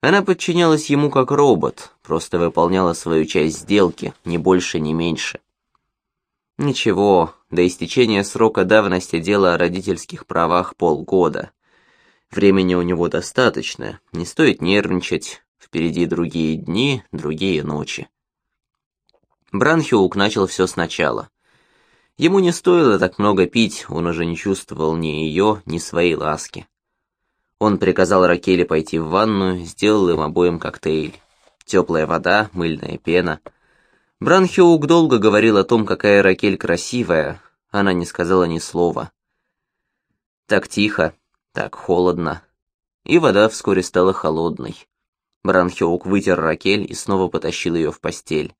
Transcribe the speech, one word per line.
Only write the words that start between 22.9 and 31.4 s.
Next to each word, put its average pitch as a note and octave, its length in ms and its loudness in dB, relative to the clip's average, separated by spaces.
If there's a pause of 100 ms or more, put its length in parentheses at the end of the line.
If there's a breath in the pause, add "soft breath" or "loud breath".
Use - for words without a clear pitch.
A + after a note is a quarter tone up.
так F2+ 200 -2
много G2 280 2
пить, A2+ 420 -2
он E2+ 180 -6
уже E2+ 180 -4
не E2+ 120 -4
чувствовал D#2+ 600 -4
ни E2 120 -4
ее, D#2+ 580 -2
ни E2 120 -6
своей E2+ 360 -2
ласки. D2+ 520 -8 (920)
Он G#2 180 2
приказал F#2 480 2
Ракеле F2 380 2
пойти E2 340 -2
в D#2+ 100 -4
ванную, F#2+ 580 -2
сделал G2+ 420 2
им E2 120 0
обоим E2+ 380 0
коктейль. D#2 640 -6 (460)